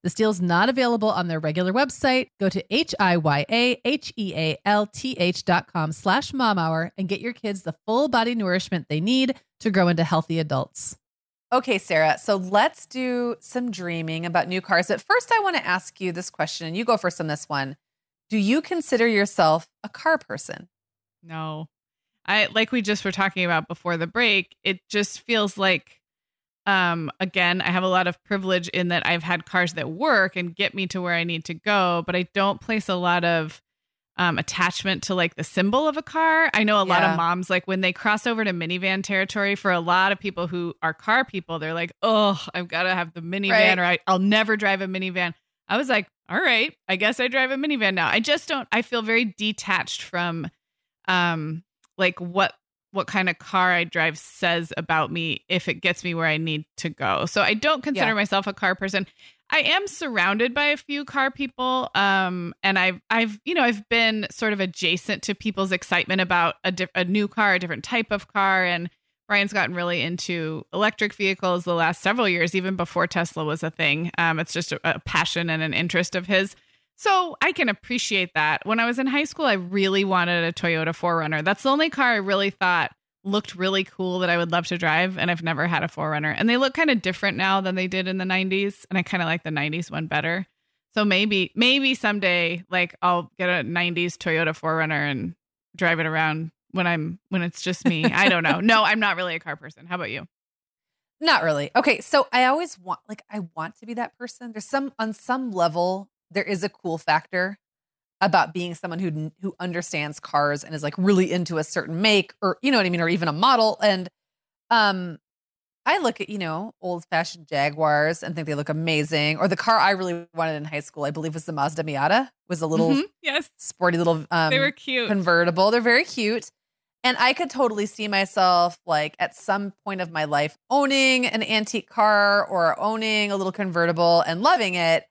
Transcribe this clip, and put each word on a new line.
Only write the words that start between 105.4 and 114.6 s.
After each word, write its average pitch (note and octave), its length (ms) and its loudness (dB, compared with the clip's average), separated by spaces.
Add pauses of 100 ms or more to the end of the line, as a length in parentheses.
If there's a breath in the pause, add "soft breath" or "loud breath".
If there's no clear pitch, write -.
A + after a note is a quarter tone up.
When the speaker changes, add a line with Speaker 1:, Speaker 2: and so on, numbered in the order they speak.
Speaker 1:
level, F3+ 580 0 (220)
there F#3 140 -2
is F#3 200 -2
a G3+ 40 -2
cool E3 300 -6
factor F3+ 600 0 (600)
about F3+ 320 4
being F3 220 -6
someone E3+ 240 -8
who, D#3 320 -4 (120)
who G3 180 -6
understands E3+ 580 -6
cars D3 460 0
and D#3+ 100 -12
is, D3+ 80 -6
like, D3 160 -4
really F#3 320 4
into E3+ 280 -2
a D3+ 60 0
certain E3 380 -4
make G#3 400 4
or, F#3+ 200 0
you C#4 100 2
know A#3+ 60 4
what F#3+ 80 4
I F3 40 2
mean, F3 100 0
or E3 80 2
even E3+ 200 0
a D3+ 40 0
model. A3 480 4
And, F#3 280 2 (600)